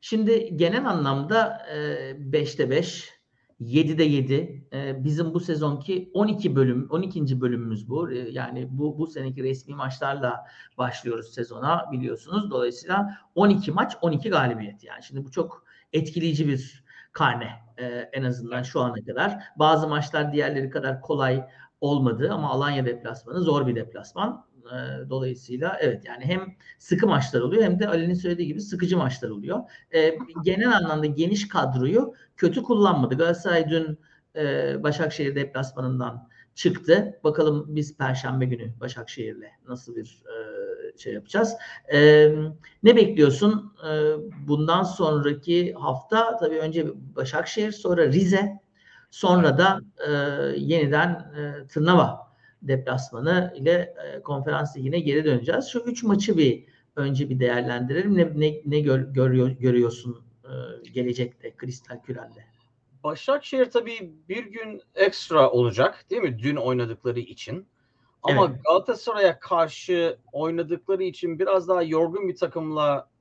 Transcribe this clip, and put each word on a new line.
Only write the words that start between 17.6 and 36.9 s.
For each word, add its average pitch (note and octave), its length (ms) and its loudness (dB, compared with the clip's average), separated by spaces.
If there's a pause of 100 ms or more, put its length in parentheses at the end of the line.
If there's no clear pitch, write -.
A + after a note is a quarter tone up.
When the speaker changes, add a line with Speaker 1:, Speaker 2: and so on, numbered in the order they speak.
Speaker 1:
e, B2 80 -10
en A#2+ 380 -8
azından B2 380 -4
şu C3 180 -4
ana A2+ 240 -2
kadar. D3+ 340 -4 (180)
Bazı D#3 320 4
maçlar D3 440 -2
diğerleri C#3+ 380 -2
kadar C3 300 -6
kolay C3 440 -2 (360)
olmadı C3+ 520 2
ama D3+ 180 -4
Alanya C3+ 360 0
deplasmanı A#2+ 540 -6
zor D3 260 2
bir A#2 100 0
deplasman. F#3 720 -8 (200)
E, C3 440 -10
dolayısıyla C3 680 -4
evet, B2 240 0
yani A#2+ 200 -14
hem F#3 320 -4 (220)
sıkı - 280 0
maçlar C3+ 340 2
oluyor E3+ 220 4
hem F3+ 180 4
de G#3 80 0
Ali'nin E3+ 260 2
söylediği F3 340 -2
gibi D3+ 120 -6
sıkıcı F3+ 360 0
maçlar B2+ 340 -2
oluyor. C#3 300 -6 (340)
E, D#3+ 240 4 (260)
genel G#3 320 4
anlamda D#3 300 0
geniş E3 420 0
kadroyu C#3+ 680 2 (220)
kötü F3+ 260 2
kullanmadı. F3+ 520 4
Galatasaray E3+ 560 0
dün, D#3 280 -2 (380)
e, C#3 460 -2
Başakşehir D3 520 -2
deplasmanından C3 960 -6 (260)
çıktı. F3+ 720 2